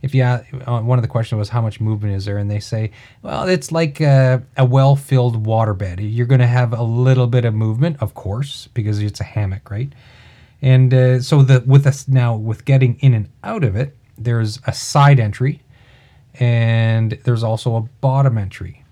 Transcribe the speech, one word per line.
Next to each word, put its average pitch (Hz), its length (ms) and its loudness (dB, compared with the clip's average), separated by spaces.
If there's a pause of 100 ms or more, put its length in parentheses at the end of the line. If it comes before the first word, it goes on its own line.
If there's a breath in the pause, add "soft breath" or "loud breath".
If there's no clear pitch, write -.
if 135 120 -6
you 131 100 2
a-, 123 200 -2 (220)
uh, 120 160 -2
one 123 160 2
of 117 40 0
the 110 60 -4
questions 113 300 -4
was, 104 100 -4
"How 120 140 -2
much 107 180 -6
movement 107 340 -2
is 98 100 -6
there?" 101 140 -6
And 101 120 -4
they 104 100 -4
say, 110 300 -6 (320 loud breath)
"Well, - 260 -6
it's 180 220 -2
like 160 300 -2
a, 131 420 4 (140)
a 135 80 4
well-filled 127 800 2
waterbed." 104 560 -2
You're 110 260 -4
gonna 123 220 4
have 123 240 0
a 120 100 -4
little 123 460 2
bit 120 160 2
of 113 100 0
movement, 117 460 0
of 107 140 -6
course, 123 600 -10
because 104 260 -2
it's 104 200 -6
a - 40 -6
hammock, 98 460 -6
right? 127 220 -8 (680 loud breath)
And, 131 300 4
uh, 127 280 4
so 143 220 2
the, 127 240 4
with 139 200 4
us 139 220 -2
now, 123 280 2
with 107 280 -6
getting 131 360 2
in 131 140 4
and 104 140 -2 (160)
out 208 200 -6
of 98 120 0
it, 139 200 -6 (220)
there's 113 480 -2
a 135 80 -4
side 143 460 4
entry, 123 420 -4 (760 soft breath)
and 113 760 2 (120)
there's 117 180 0
also 113 340 -2
a 113 40 -2 (200)
bottom 135 380 0
entry. 95 540 -10